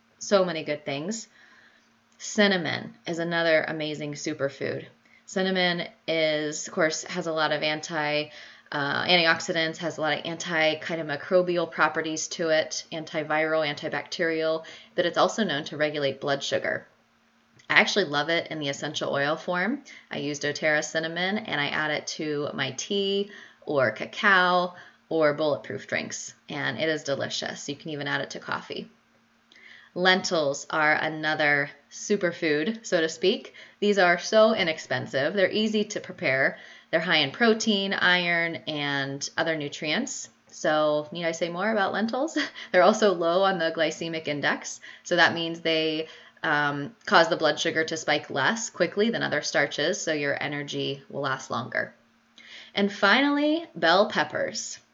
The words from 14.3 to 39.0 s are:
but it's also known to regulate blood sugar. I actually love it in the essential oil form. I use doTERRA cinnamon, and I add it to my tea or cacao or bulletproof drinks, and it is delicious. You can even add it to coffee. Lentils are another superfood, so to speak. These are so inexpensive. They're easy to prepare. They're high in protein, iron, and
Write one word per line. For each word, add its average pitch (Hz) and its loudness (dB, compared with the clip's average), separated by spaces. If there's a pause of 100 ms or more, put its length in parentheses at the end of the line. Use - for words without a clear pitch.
but 175 2
it's 165 0
also 185 4
known 151 -2
to - -10
regulate 147 0
blood 139 0
sugar. - -2 (840)
I 151 2
actually 190 4
love 147 0
it 170 -2
in 160 -8
the 143 -4
essential 147 -6
oil 143 0
form. 185 -2 (260)
I 151 -6
use 147 -4
doTERRA 151 0
cinnamon, 170 -4
and 151 -4
I 143 -2
add 156 -2
it - -6
to 147 -4
my 131 -4
tea 196 -2 (340)
or 131 2
cacao 180 2 (340)
or 156 4
bulletproof 143 -2
drinks, - -6 (140)
and 139 -4
it 160 0
is 151 -2
delicious. - -4
You 139 -6
can - -12
even 143 -6
add 139 -2
it - -8
to - -12
coffee. - -8 (1040)
Lentils 175 2
are 151 4
another 151 0 (220)
superfood, 170 0
so 175 0
to 160 2
speak. - -2 (240)
These 208 4
are 175 6
so 220 6
inexpensive. 151 -2
They're 196 4
easy 214 0
to 180 -6
prepare. 196 0 (320)
They're 160 4
high 170 2
in 139 2
protein, 214 2
iron, 175 2 (100)
and 139 -4